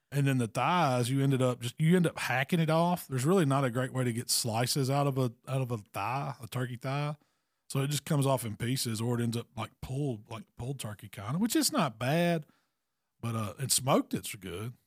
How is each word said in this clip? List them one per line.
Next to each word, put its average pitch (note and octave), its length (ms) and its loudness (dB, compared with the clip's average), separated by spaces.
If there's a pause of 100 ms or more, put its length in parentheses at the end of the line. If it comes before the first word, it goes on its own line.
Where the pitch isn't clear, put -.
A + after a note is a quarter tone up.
(100)
and C#3 160 2
then C3+ 120 2
the A#2+ 80 2
thighs, B2+ 640 2
you C3+ 120 2
ended C3+ 200 4
up B2 180 2
just, A#2+ 180 -6
you D#3 160 6
end F3+ 120 6
up - 120 -2
hacking C3+ 420 0
it D#3 100 2
off. E3+ 360 0
There's C3 200 -2
really F3+ 180 4
not C#3 200 2
a B2+ 60 2
great B2+ 220 -2
way B2+ 120 0
to B2 80 0
get A#2 180 -4
slices B2 580 2
out C#3+ 180 2
of C3+ 120 0
a, B2+ 120 2 (160)
out C3 140 -2
of B2 100 -4
a A#2+ 80 -4 (140)
thigh, B2+ 500 -4
a A#2 60 -14
turkey B2+ 280 -6
thigh. C#3+ 400 -4 (520)
So C#3 120 -2
it C#3 100 0
just D3 160 -4
comes C#3+ 200 2
off C3 200 2
in G#2+ 100 -6
pieces, A#2 460 -2
or A#2+ 180 0
it - 20 0
ends A#2 140 0
up A#2 180 -6
like A2 180 -8 (100)
pulled, C3 480 -6
like A2 140 -12 (120)
pulled B2+ 240 -8
turkey G#2+ 300 -12
kind G#2 240 -6
of, F3+ 80 0
which A3+ 120 0
is D#4 160 2
not E3 280 0
bad. E3 480 0 (760)
But, A2+ 160 -6
uh, G#2+ 220 -4
and C3 120 -4
smoked, D3 440 2
it's - 200 -6
good. G2 380 -8 (140)